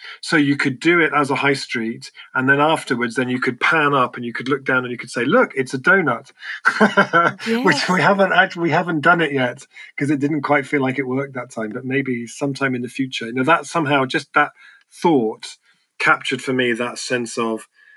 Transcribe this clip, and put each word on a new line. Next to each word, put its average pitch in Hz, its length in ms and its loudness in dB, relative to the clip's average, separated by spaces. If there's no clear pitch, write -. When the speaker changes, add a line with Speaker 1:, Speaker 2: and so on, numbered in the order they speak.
Speaker 1:
So - 160 -2
you 143 220 4
could 131 200 -2
do 170 220 2
it 151 140 2
as 139 160 2
a 139 60 0
high 139 180 0
street, 123 580 -8
and 131 160 2
then 139 100 4
afterwards, 135 540 0
then 127 160 -2
you 127 100 -2
could 127 180 -4
pan 147 360 0
up 127 200 0
and 120 120 -8
you 117 80 -8
could 117 120 -8
look 135 160 -2
down 131 220 0
and 123 80 -6
you 120 60 -8
could - 120 -12
say, 120 140 -4
"Look, 208 300 2
it's 127 180 -4
a 139 60 -4
donut," 131 540 2
<laughs> 202 960 2
which 175 240 2
we 185 80 2
Speaker 2:
Yes. 151 100 2
Speaker 1:
haven't 196 280 4
act-, 185 220 2
we 170 140 0
haven't 170 300 0
done 165 220 4
it 143 100 0
yet 127 340 -2
'cause 143 140 -2
it 147 100 0
didn't 147 220 0
quite 143 240 2
feel 143 160 0
like 131 160 -2
it 139 80 -2
worked 135 260 -4
that 123 180 -10
time. 110 200 -6
But 127 160 -8
maybe 131 400 -4
sometime 135 480 -4
in 120 80 -4
the 120 60 -8
future, 131 380 -6
you 113 60 -10
know, 127 120 0
that 165 200 2
somehow 143 400 0
just 139 300 -6
that 147 180 2
thought 127 640 0
captured 147 440 0
for 135 100 -4
me 123 220 0
that 117 240 -6
sense 120 400 -4
of, 113 280 -4